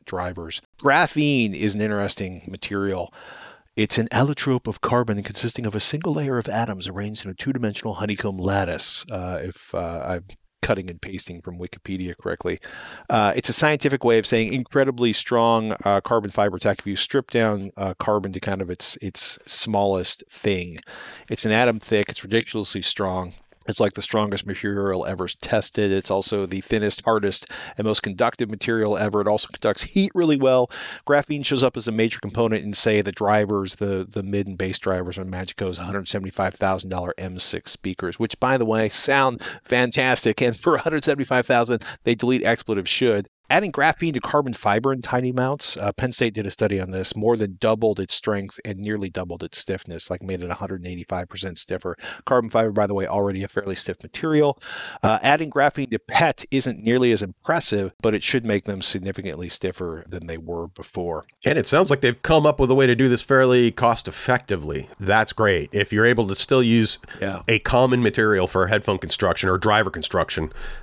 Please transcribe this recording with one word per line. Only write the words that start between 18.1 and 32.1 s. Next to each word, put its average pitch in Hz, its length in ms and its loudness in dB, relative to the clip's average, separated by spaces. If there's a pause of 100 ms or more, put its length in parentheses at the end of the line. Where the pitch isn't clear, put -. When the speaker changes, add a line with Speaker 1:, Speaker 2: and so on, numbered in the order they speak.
Speaker 1:
to 92 80 -8
kind 98 200 -4
of 90 80 -6
its, - 280 -2
its - 500 -2
smallest 101 800 2
thing, 90 520 -4 (500)
it's 117 160 0
an 107 60 2
atom 113 260 4
thick, 104 300 0
it's - 160 -10
ridiculously 104 580 -2
strong. 92 520 -2 (320)
It's, 107 140 -4
like, 104 120 4
the - 80 -10
strongest 104 460 -2
material 98 580 -2
ever 92 240 -4
tested. - 640 0
It's 95 180 0
also 98 360 0
the 95 160 -6
thinnest, 107 420 0
hardest, 104 460 2 (260)
and 110 100 -2
most 107 160 2
conductive 113 480 -2
material 107 460 0
ever. 104 240 0
It 101 80 2
also 107 240 2
conducts - 300 0
heat 196 320 2
really 160 240 4
well. 127 320 4 (360)
Graphene 143 380 2
shows 135 180 2
up 131 140 2
as 113 100 -6
a 113 60 -2
major 113 260 0